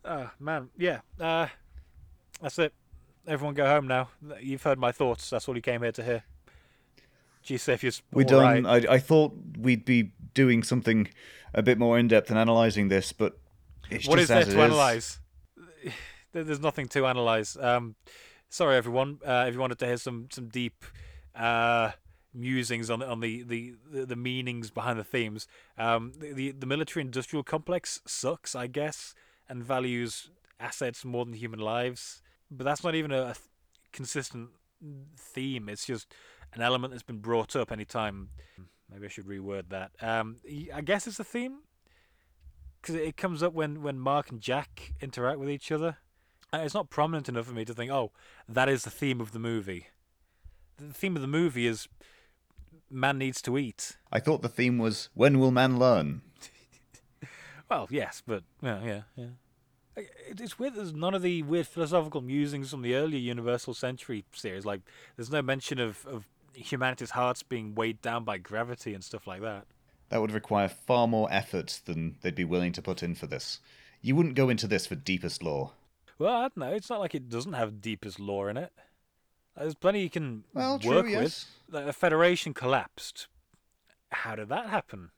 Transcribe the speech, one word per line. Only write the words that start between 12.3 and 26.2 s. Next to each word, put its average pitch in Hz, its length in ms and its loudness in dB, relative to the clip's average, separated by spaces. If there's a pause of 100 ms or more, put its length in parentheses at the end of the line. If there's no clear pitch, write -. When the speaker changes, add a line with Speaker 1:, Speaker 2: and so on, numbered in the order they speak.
Speaker 2:
analysing 113 520 6
this, 95 240 4
but - 240 0 (520)
it's - 180 -4
Speaker 1:
What 160 120 8
Speaker 2:
just 175 40 8
Speaker 1:
is 151 60 6
there 117 100 8
Speaker 2:
as - 80 8
Speaker 1:
to 98 40 2
Speaker 2:
it 101 60 6
is. - 80 10
Speaker 1:
analyse? 123 540 4 (680)
<sighs> - 80 -8 (400)
There, 160 120 -4
there's 147 160 -2
nothing 147 260 0
to 139 200 2
analyse. 117 500 2
Um, 120 380 2 (520)
sorry, 143 300 4
everyone. 131 480 0
Uh, 127 240 4
if 120 40 -4
you 127 60 -6
wanted 127 200 -2
to 127 60 0
hear 123 120 0
some, 120 340 -8
some 123 160 -12
deep, 120 380 -6 (500)
uh, 117 560 2 (420)
musings 120 560 -2
on, 117 140 -2
on 120 160 -4
the, 117 240 -4
the, 120 300 -6 (180)
the, 135 140 -6
the 123 100 -6
meanings 123 560 -6
behind 113 260 -2
the 104 60 -4
themes, 110 420 -4 (320)
um, 117 400 0
the, 151 140 -12